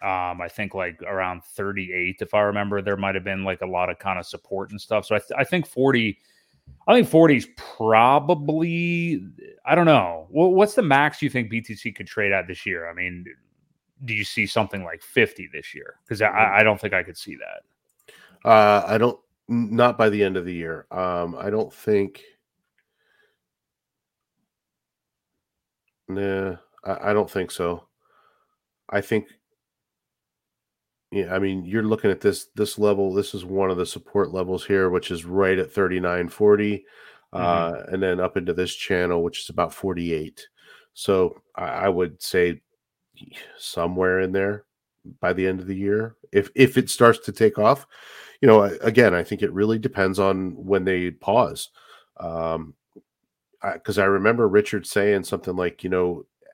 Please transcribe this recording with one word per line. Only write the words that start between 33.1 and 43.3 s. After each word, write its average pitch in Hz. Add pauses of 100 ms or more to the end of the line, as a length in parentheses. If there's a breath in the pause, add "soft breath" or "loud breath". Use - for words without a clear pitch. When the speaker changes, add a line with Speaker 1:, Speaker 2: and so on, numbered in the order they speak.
Speaker 2:
This 101
is 90
one 95
of 90
the 87
support 92
levels 92
here, 95
which 87
is 82
right 92
at 82
thirty-nine 90
forty, 104 (480 soft breath)
uh, 85
Speaker 1:
Mm-hmm. -
Speaker 2:
and 95
then 92
up 90
into 90
this 90
channel, 90
which -
is -
about 85
forty-eight. 85 (480 soft breath)
So 92 (140)
I, 90
I 90
would 90
say 87 (1000 loud breath)